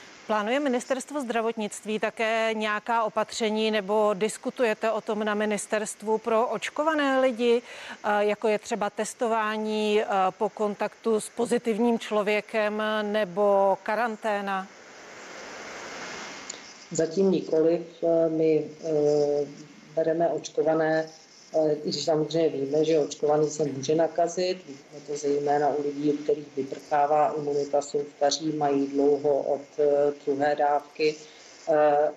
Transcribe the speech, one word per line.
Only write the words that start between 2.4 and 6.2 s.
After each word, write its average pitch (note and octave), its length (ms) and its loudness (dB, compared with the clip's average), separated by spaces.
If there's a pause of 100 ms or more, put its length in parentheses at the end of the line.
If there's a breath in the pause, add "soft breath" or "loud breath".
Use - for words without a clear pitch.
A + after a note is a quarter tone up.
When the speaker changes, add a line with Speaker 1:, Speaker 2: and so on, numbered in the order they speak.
Speaker 1:
nějaká G#3+ 500 -2
opatření G#3+ 680 -2
nebo G#3 420 2
diskutujete A3 800 -2
o G#3+ 100 -2
tom G#3+ 220 -4
na G#3+ 100 0
ministerstvu G#3+ 840 -2
pro A3+ 300 2